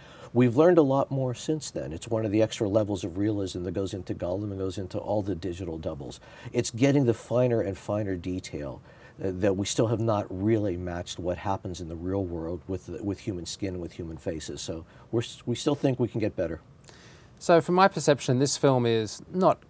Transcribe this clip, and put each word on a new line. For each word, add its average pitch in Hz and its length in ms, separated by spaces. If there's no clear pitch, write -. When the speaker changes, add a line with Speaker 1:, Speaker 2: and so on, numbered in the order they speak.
Speaker 1:
We've 120 220
learned 165 220
a 160 40
lot 139 300
more 131 220
since 156 380
then. 139 200
It's - 160
one 110 160
of 107 80
the 107 100
extra 107 280
levels 101 340
of 90 140
realism 101 460
that 90 100
goes 98 200
into 98 220
Gollum 98 360
and 98 60
goes 95 200
into 98 200
all 104 240
the 95 140
digital 85 420
doubles. 76 440
It's 123 180
getting 139 320
the 117 100
finer 117 460
and 98 180
finer 104 380
detail 87 680
uh, 98 120
that 95 200
we 98 100
still 120 220
have 110 120
not 107 300
really 101 480
matched 87 420
what 87 180
happens 95 440
in 82 60
the 85 80
real 92 300
world 85 420
with, 92 220
with 98 180
human 87 260
skin, 92 340
with 85 140
human 82 240
faces. 78 440
So 82 240
we're 117 100
s-, - 240
we 120 100
still 147 200
think 135 240
we 120 80
can 117 120
get 101 160
better. 82 260
Speaker 2:
So 170 200
from 175 160
my 190 120
perception, 139 520
this 139 180
film 127 280
is 113 360
not 180 240